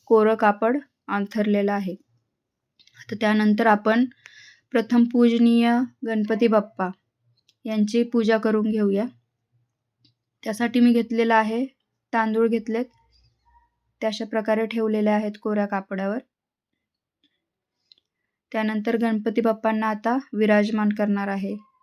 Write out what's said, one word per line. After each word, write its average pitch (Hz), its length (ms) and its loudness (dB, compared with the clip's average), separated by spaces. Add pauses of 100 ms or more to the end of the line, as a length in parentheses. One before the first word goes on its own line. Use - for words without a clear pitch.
कोरं 220 280 4
कापड 220 440 0 (300)
अंथरलेलं 202 640 -2
आहे. 196 200 -6 (1040)
आता - 220 -14
त्यानंतर 214 460 2
आपण 220 380 2 (680)
प्रथम 233 340 2
पूजनीय 233 760 2 (280)
गणपती 220 400 0
बाप्पा 208 420 0 (760)
यांची 220 380 0
पूजा 226 360 0
करून 214 320 0
घेऊया. 208 360 0 (1400)
त्यासाठी 233 360 -2
मी 240 120 4
घेतलेलं 226 420 0
आहे, 220 320 0 (460)
तांदूळ 220 360 0
घेतलेत, 226 360 -4 (1160)
ते 226 40 -2
अशा 220 180 -6
प्रकारे 220 420 -2
ठेवलेले 214 440 -2
आहेत 208 220 -2 (100)
कोऱ्या 208 240 -2
कापडावर. 196 520 -6 (2250)
त्यानंतर 220 440 0
गणपती 220 440 -2
बाप्पांना 220 480 0
आता 226 300 -2 (140)
विराजमान 208 560 2
करणार 202 400 -2
आहे. 196 280 -6 (260)